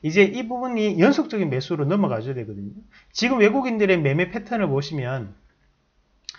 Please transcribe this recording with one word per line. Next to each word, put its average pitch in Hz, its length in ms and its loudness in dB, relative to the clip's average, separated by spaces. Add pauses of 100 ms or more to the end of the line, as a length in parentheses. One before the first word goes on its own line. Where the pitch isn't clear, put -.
이제 165 220 4
이 220 260 -2
부분이 233 500 -2
연속적인 208 500 2
매수로 139 360 -4
넘어가줘야 139 480 0
되거든요. 104 380 -10 (420)
지금 247 240 0
외국인들의 214 640 2
매매 156 300 0
패턴을 226 360 -4
보시면 135 680 -4 (1040)